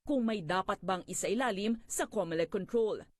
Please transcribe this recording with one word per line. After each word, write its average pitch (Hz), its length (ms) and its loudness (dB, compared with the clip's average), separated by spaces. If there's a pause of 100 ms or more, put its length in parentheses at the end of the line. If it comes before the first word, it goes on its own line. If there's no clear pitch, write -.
kung 262 240 2
may 220 160 0
dapat 185 400 0
bang 180 240 -2
isailalim 208 800 0
sa - 240 -2
comelec 165 400 0
control. 196 560 0 (140)